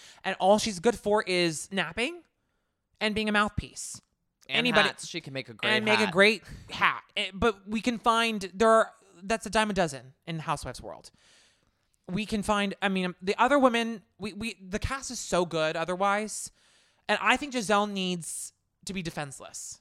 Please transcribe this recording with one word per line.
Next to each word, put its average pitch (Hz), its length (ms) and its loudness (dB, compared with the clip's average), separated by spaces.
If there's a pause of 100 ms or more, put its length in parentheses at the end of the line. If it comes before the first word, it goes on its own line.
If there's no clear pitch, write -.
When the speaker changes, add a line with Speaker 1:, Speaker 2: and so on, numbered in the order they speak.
(220)
Speaker 1:
And 190 160 -2
all 202 200 8
she's 202 220 -2
good 220 180 2
for 208 240 2
is 175 500 0
napping 226 500 -4 (760)
and 214 140 0
being 214 140 -2
a 208 40 0
mouthpiece. - 680 -4 (480)
Speaker 2:
And 135 100 -2
Speaker 1:
Anybody 185 300 4
Speaker 2:
hats. - 180 -10
She 170 140 -8
can 139 120 -14
make 135 160 -10
a 117 60 -16
great 202 160 -2
Speaker 1:
and 214 140 0
make 214 140 2
a 214 80 2
Speaker 2:
hat. 185 60 -4
Speaker 1:
great 202 300 4 (280)
hat. 156 320 0 (140)
Eh, 202 160 -2
but 196 360 -2
we 220 120 -4
can 240 180 -2
find, 226 560 0
there 220 160 6
are, 220 220 6 (300)
that's 220 240 -2
a 202 40 -10
dime 214 200 2
a 196 40 -2
dozen 139 400 -2 (120)
in 165 100 -6
the 156 60 -6
Housewives 143 380 -6
world. - 300 -16 (1000)
We 202 140 -2
can 208 180 -2
find, 202 380 0
I 196 80 2
mean, 185 320 0
the 190 180 -2
other 254 200 6
women, 233 440 2 (160)
we, 196 140 -8
we, 208 240 -8 (100)
the 190 120 -4
cast 262 320 -6
is 233 80 -10
so 180 260 0
good 160 320 -2
otherwise. 196 720 -2 (580)
And 208 140 2
I 233 140 4
think 285 160 -6
Giselle 208 340 2
needs 185 680 -6 (340)
to 202 60 -10
be 185 100 -6
defenseless. - 800 -10